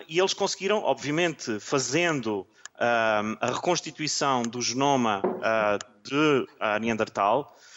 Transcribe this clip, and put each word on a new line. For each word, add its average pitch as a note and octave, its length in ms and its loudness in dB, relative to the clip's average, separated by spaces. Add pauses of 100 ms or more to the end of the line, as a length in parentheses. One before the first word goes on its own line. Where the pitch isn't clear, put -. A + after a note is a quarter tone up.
e D#3+ 100 -2
eles F#3+ 160 2
conseguiram, G3 500 -2
obviamente, C#3 760 -2
fazendo, B2+ 880 -2 (320)
ah, A2+ 420 2 (180)
a A#2+ 120 -2
reconstituição D3 880 -2
do A#2 180 -4
genoma, A#2+ 600 0 (220)
ah, G#2+ 340 2 (260)
de, C#3+ 440 2 (120)
ah, G#2 200 0
Neandertal, A2 760 0 (220)